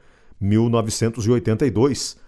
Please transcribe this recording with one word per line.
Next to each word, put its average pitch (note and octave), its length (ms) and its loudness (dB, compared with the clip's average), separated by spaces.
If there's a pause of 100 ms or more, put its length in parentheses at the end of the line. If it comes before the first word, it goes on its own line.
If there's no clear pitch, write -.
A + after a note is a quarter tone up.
(400)
Mil A2 300 2
novecentos A2+ 560 -2
e A2+ 40 2
oitenta B2 360 0
e B2+ 40 0
dois. A#2+ 460 -2 (120)